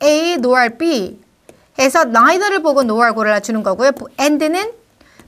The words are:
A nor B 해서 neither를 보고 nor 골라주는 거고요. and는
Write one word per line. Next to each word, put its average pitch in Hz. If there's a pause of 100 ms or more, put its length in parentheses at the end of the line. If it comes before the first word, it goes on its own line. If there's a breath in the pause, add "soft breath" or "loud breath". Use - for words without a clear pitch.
A 311
nor 247
B 285 (600 soft breath)
해서 262
neither를 320
보고 285
nor 226
골라주는 214
거고요. 214 (280)
and는 311 (560 soft breath)